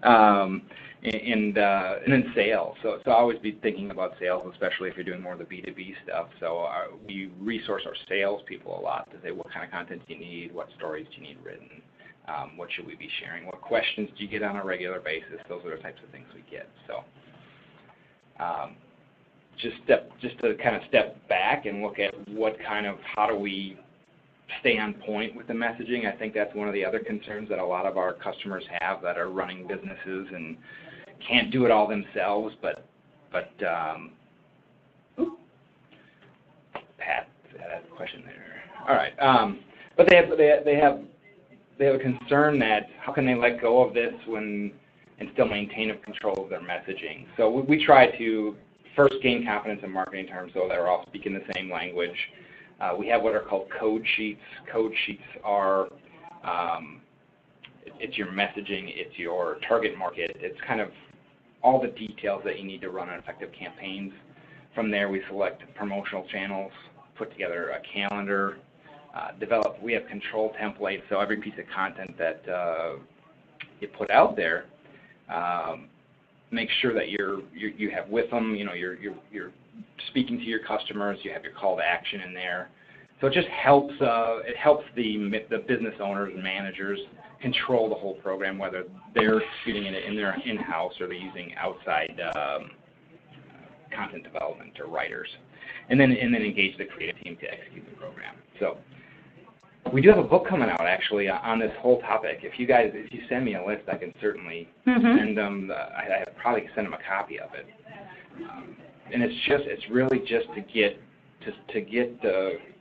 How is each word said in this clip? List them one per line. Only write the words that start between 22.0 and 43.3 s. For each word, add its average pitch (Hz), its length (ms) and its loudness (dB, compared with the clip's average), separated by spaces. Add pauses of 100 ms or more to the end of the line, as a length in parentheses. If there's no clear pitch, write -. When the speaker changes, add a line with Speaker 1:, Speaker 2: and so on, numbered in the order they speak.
Speaker 1:
at 98 120 0 (160)
what 110 280 -2 (100)
kind 104 200 -2
of, 98 100 -6 (180)
how 107 140 4
do 110 80 0
we 98 420 -6 (840)
stay 117 180 2
on 107 160 -4
point 107 420 -4
with 120 100 -14
the 120 60 -8
messaging? 117 600 -2
I - 40 -8
think 107 180 -8
that's 104 220 -2
one 104 100 -4
of 104 80 -4
the 98 100 0
other 107 140 -2
concerns 107 520 -8
that 92 100 -2
a 90 40 -2
lot 90 220 -2
of 95 100 -2
our 92 180 0
customers 95 500 -8 (160)
have 92 220 -2
that 87 140 -2
are 87 140 -2
running 92 380 -6
businesses 95 680 -8
and 80 220 -10 (680)
can't 117 260 2
do 127 120 4
it 117 60 8
all 107 160 8
themselves, 104 720 -2
but, - 240 -4 (460)
but, 87 200 -4 (140)
um, 80 460 -4 (1120)
oop, 339 180 -2 (1600)
Pat - 300 -4 (300)
had 82 260 -10
a - 120 -20
question - 280 -10
there. - 380 -18 (260)
All 135 60 6
right, 71 260 2
um, 117 400 6 (360)
but - 120 10
they 180 80 10
have, 170 200 8
they, 147 280 8
they 147 120 4
have, 143 240 6 (760)
they 139 80 4
have 135 80 6
a 131 40 0
concern 139 600 4
that 107 300 4 (120)
how - 120 -6
can 135 120 2
they 127 100 4